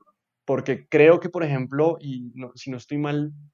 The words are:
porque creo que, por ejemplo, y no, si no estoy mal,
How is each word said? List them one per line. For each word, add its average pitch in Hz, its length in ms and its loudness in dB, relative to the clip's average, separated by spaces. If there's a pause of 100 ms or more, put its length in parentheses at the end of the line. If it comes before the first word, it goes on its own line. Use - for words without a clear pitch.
(440)
porque - 440 -4
creo 160 320 6
que, 175 100 -8
por 175 140 -4
ejemplo, 143 560 -2
y 127 340 -12
no, 127 220 -16
si 135 140 -14
no 131 80 -8
estoy 147 200 -8
mal, 147 340 -4 (220)